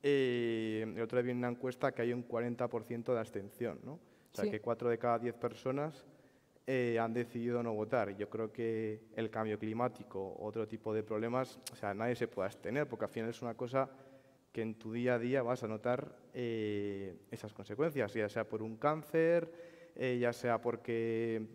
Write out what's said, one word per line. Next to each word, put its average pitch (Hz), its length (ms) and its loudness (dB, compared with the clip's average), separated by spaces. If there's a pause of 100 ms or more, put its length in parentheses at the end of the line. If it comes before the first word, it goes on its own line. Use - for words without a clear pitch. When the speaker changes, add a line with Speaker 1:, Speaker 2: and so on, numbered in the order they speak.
Speaker 1:
eh, 117 800 4 (100)
el 107 60 -4
otro 120 220 2
día 123 100 0
vi 123 60 0
una 123 100 2
encuesta 127 440 0
que 117 100 -2
hay 120 100 2
un 123 100 -2
cuarenta 120 460 -2
por 113 160 -4
ciento 120 300 -2
de 113 60 2
abstención, 101 640 -6
¿no? 131 100 -10
O 175 60 -16 (340)
sea, 104 100 -2
Speaker 2:
Sí. - 60 2
Speaker 1:
que 107 100 -2
cuatro 120 300 2
de 117 80 4
cada 117 200 4
diez 117 160 -2
personas, 135 720 -4 (600)
eh, 123 340 4
han 113 140 2
decidido 120 480 0
no 117 100 0
votar. 107 440 2
Yo 101 120 -4
creo 110 240 -4
que 110 480 -2 (160)
el 113 140 0
cambio 110 280 0
climático, 110 800 -2
otro 107 300 -2
tipo 110 240 -4
de 107 100 2
problemas, 117 560 -2 (140)
o 131 40 -18
sea, 101 180 -2
nadie 117 200 0
se 120 140 0
puede 98 200 -2
abstener, 131 380 -2
porque 110 200 -4
al - 40 -6
final 113 200 -2
es - 100 -10
una 117 140 -4
cosa 131 340 0 (640)
que 117 100 -4
en 110 120 -2
tu 110 180 -8
día 123 220 4
a 120 40 2
día 127 240 2
vas 123 200 0
a 113 60 -2
notar, 123 460 -2 (200)
eh, 104 840 -2 (140)
esas 113 240 -10
consecuencias, 117 580 0
ya 107 160 2
sea 110 200 -2
por 110 140 -4
un 110 140 -6
cáncer, 165 760 4 (440)
eh, 127 260 0
ya 120 140 4
sea 117 260 2
porque 113 840 0 (120)